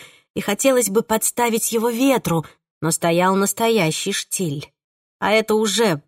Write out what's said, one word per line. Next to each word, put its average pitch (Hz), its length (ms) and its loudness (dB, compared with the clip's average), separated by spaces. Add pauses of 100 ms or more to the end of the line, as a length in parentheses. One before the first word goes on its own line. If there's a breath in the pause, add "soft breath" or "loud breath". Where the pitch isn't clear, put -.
(360 loud breath)
и 202 60 -4
хотелось 240 480 0
бы 214 140 0
подставить 220 680 -2
его 226 180 0
ветру, 226 560 0 (360 loud breath)
но 160 100 -2
стоял 175 440 2
настоящий 196 760 0
штиль. 156 600 -6 (480)
А 190 120 -2
это 220 240 2
уже 214 420 0 (100)